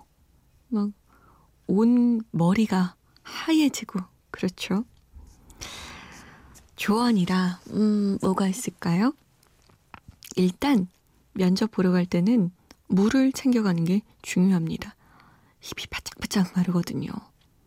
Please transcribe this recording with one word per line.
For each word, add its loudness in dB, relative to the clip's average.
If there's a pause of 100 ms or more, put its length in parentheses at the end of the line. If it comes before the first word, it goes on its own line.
(680)
막 -2 (760)
온 2 (100)
머리가 0 (280)
하얘지고 -2 (280)
그렇죠. -4 (1900)
조언이라, 0
음, 0
뭐가 0
있을까요? -2 (1200)
일단 0 (460)
면접 0
보러 0
갈 2
때는 0 (360)
물을 4
챙겨가는 0
게 0 (200)
중요합니다. 0 (680)
입이 -14
바짝바짝 -4
마르거든요. -2 (560)